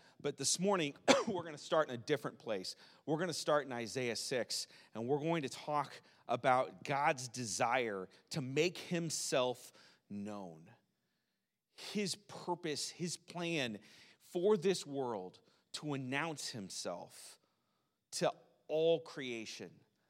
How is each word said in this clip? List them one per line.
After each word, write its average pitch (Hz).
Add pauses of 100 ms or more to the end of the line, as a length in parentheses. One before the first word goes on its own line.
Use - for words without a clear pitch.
(200)
But 143
this -
morning, 175 (120)
<coughs> 523
we're 175
gonna 156
start 156
in 127
a 117
different 131
place. 101 (320)
We're 151
gonna 170
start 147
in 135
Isaiah 120
six, - (300)
and 117
we're 143
going 165
to 131
talk 147 (340)
about 127
God's 143
desire 117 (220)
to 165
make 147
himself 147 (380)
known. 101 (1200)
His 202
purpose, -
his 165
plan 160 (560)
for 196
this 175
world 120 (340)
to 151
announce 139
himself - (760)
to - (380)
all 160
creation, 117 (400)